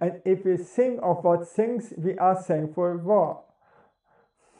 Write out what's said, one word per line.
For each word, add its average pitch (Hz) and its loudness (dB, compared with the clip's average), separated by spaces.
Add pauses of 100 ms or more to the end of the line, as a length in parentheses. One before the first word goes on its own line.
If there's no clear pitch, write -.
And 185 -4
if 190 2
we 185 2
think 240 -2
of 175 0
what 170 2
things 226 -4
we 185 -4
are 185 4
thankful 170 -2
for, 175 2 (1160)